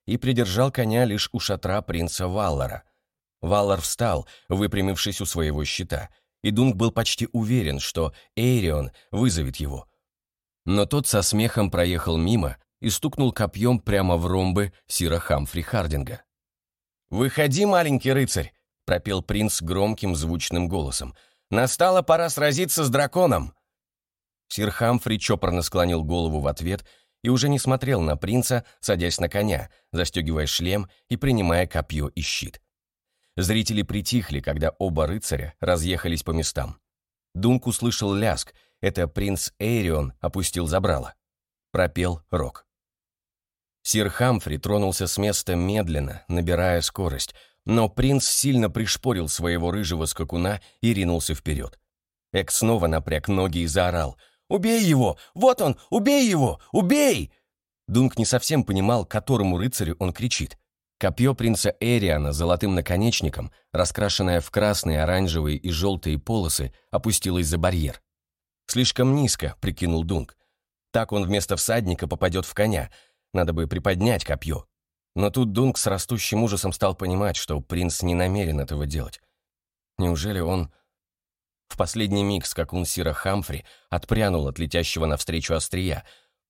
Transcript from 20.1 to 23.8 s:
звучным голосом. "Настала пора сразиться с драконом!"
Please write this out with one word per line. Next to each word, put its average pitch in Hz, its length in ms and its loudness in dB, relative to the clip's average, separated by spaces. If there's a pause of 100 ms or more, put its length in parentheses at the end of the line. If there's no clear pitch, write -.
звучным 85 500 -2
голосом. 71 480 -4 (340)
"Настала 170 520 4
пора 165 280 2
сразиться 151 540 0
с 135 60 2
драконом!" 135 640 2 (960)